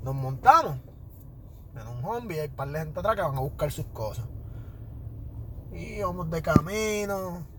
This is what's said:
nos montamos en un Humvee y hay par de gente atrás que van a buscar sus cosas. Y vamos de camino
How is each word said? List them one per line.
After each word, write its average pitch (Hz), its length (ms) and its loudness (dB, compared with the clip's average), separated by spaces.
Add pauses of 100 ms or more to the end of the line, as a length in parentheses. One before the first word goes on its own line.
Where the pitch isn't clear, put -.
nos 135 120 -2
montamos 139 600 8 (1000)
en 110 80 -10
un 123 180 -6
Humvee 220 320 -2
y - 20 0
hay 151 100 0
par 139 200 -4
de 147 100 -2
gente 156 200 -4
atrás 208 160 4
que 202 60 0
van 143 160 4
a 135 40 0
buscar 139 300 0
sus - 160 -4
cosas. - 380 -4 (1500)
Y 220 320 -6
vamos 180 260 -2
de 165 140 0
camino 196 1040 2 (120)